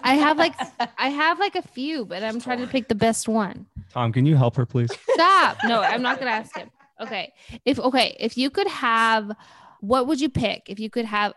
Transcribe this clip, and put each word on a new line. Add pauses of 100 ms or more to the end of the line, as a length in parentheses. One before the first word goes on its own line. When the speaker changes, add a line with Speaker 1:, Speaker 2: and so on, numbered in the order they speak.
Speaker 1:
I
have,
like, (240)
Speaker 2:
<laughs>
Speaker 1:
I
have,
like,
a
few,
but
I'm
trying
to
pick
the
best
one. (260)
Speaker 3:
Tom,
can
you
help
her,
please? (220)
Speaker 1:
Stop.
No,
I'm
not
gonna
ask
him. (300)
Okay. (320)
If,
okay,
if
you
could
have, (480)
what
would
you
pick?
If
you
could
have